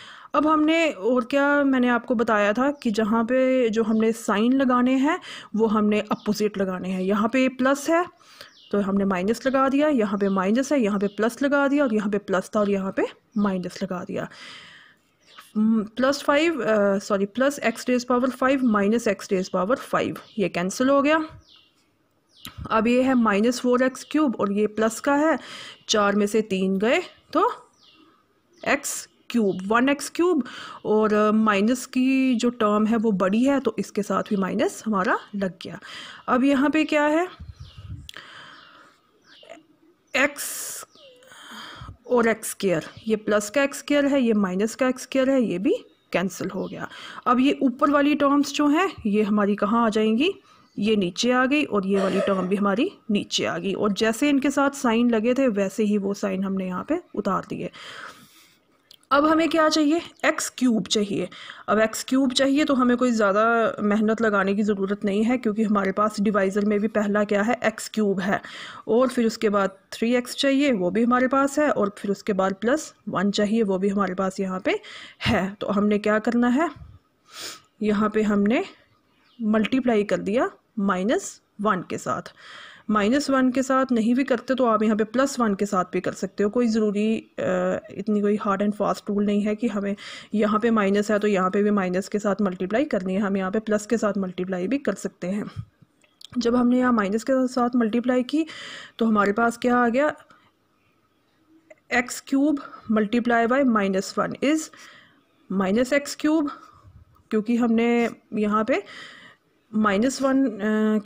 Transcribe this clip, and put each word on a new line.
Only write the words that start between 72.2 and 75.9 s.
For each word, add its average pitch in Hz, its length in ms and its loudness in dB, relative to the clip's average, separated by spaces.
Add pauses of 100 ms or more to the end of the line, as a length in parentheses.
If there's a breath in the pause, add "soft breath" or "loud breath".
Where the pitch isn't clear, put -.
बाद 190 280 0
प्लस 277 320 -2 (160)
वन 180 220 0
चाहिए, 208 320 0
वो 196 140 0
भी 196 120 0
हमारे 196 260 -2
पास 190 240 -4
यहाँ 185 200 -4
पे 381 200 -2 (460 loud breath)
है। 190 280 0
तो - 140 -10
हमने 208 320 2